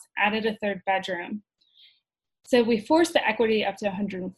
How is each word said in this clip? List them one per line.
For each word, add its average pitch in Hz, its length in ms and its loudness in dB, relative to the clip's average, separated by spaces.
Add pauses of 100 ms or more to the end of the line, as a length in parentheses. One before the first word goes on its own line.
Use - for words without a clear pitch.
(160)
added 208 300 0
a 214 160 -2
third 196 240 -4
bedroom. 190 560 -4 (1040)
So 247 160 4
we 226 180 0
forced 330 320 2
the - 160 0
equity 220 380 2
up 196 120 -2
to 208 100 -4
a - 20 -2
hundred 190 320 -6
and 185 140 -8